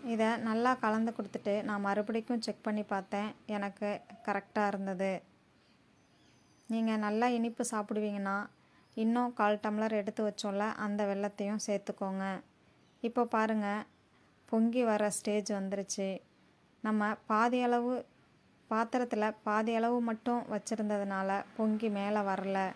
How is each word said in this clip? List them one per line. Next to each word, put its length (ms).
இதை 160
நல்லா 240
கலந்து 340
கொடுத்துட்டு 360
நான் 180
மறுபடிக்கும் 600
செக் 200
பண்ணி 180
பார்த்தேன். 360
எனக்கு 320
கரெக்டா 460
இருந்தது. 400
நீங்க 180
நல்லா 220
இனிப்பு 360
சாப்பிடுவீங்கன்னா 640
இன்னும் 340
கால் 280
டம்ளர் 340
எடுத்து 280
வச்சோம்ல, 380
அந்த 160
வெல்லத்தையும் 560
சேர்த்துக்கோங்க. 580
இப்போ 160
பாருங்க, 340
பொங்கி 400
வர 140
ஸ்டேஜ் 400
வந்துருச்சு. 500
நம்ம 260
பாதி 360
அளவு, 280
பாத்திரத்துல 580
பாதி 320
அளவு 180
மட்டும் 320
வச்சிருந்ததுனால 760
பொங்கி 400
மேல 320
வரல. 300